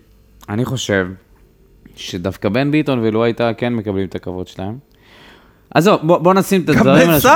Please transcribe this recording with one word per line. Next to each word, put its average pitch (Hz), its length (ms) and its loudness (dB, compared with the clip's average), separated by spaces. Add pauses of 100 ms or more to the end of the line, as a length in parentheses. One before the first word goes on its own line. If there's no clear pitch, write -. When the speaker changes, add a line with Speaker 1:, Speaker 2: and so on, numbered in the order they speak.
(500)
Speaker 1:
אני 110 160 -4
חושב 107 420 -2 (880)
שדווקא 95 540 -8
בן 135 220 -2
ביטון 143 320 -2
ולואי 113 300 0
טהא 117 240 -2
כן 120 160 -4
מקבלים 98 340 -4
את 90 80 -14
הכבוד 90 320 -10
שלהם. 101 300 -12 (960)
עזוב, 170 300 2
בוא, 165 140 2
בוא 180 160 2
נשים 190 280 0
את 147 80 -6
Speaker 2:
גם 151 80 4
Speaker 1:
הדברים 147 320 4
על 165 40 4
Speaker 2:
בן 147 60 4
סער 254 160 4